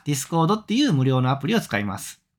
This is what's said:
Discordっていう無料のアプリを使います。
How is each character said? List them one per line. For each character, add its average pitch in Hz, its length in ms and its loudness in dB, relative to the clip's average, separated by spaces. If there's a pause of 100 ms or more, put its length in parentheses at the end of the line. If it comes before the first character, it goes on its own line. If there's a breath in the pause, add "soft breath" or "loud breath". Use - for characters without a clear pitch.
Discord 165 520 0
っ 214 60 -10
て 214 120 -4
い 285 80 2
う 247 100 2
無 131 120 2
料 131 160 2
の 127 100 2
ア 135 60 0
プ 147 100 -6
リ 220 80 2
を 208 40 2
使 110 200 -2
い 104 60 -2
ま 98 120 -6
す。 - 240 -16 (180)